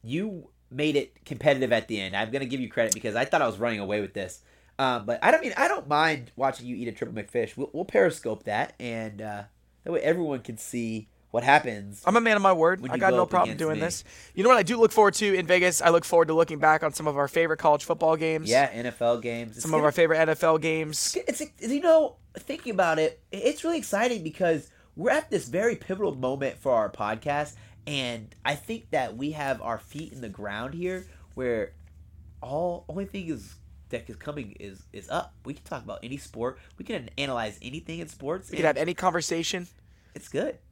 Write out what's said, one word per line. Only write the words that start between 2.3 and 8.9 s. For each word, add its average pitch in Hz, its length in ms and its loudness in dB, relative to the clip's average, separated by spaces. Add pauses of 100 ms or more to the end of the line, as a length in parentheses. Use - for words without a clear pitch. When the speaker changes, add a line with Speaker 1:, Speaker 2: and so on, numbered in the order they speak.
Speaker 1:
gonna 135 160 -4
give 131 120 -6
you 123 80 -6
credit 113 260 0
because 110 220 -4
I 120 80 0
thought 151 200 2
I 123 40 2
was 101 120 -4
running 113 200 -2
away 101 220 -2
with 95 120 -6
this. 95 280 -10 (380)
Um, 123 260 0
but 113 180 -2
I 190 60 6
don't 320 140 4
mean, 202 120 -4
I 277 120 2
don't 349 200 -4
mind 147 480 0
watching 127 300 -2
you 123 100 -8
eat 117 120 -6
a 113 40 -6
triple 110 240 -8
McFish. 110 400 -4
We'll, 131 160 -8
we'll 170 140 -6
Periscope 160 600 0
that, 107 340 -4
and, 110 420 -8